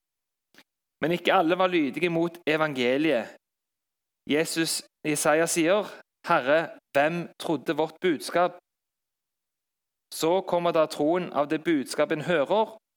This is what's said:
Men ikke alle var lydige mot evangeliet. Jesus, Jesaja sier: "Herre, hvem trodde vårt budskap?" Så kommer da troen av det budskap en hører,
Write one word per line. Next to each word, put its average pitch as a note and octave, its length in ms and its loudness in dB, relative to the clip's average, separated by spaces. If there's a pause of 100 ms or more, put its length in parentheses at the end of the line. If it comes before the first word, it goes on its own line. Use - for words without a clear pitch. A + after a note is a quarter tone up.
(1000)
Men E3 100 0
ikke F3+ 220 0
alle F3 240 2
var F#3 100 2
lydige E3 420 -2
mot E3+ 280 -2 (100)
evangeliet. C#3+ 880 0 (920)
Jesus, D#3+ 540 -2 (220)
Jesaja D3+ 400 2
sier: E3+ 380 2 (440)
"Herre, D#3 520 2 (160)
hvem D#3+ 320 0 (120)
trodde D3+ 360 -4
vårt D#3 260 -2
budskap?" F3 500 0 (1600)
Så F3+ 280 0
kommer F3 300 0
da D#3+ 140 2
troen D#3 480 -2
av C#3+ 160 -2
det D#3 140 -2
budskap D3 480 0
en D#3 100 -2
hører, F3 560 0 (200)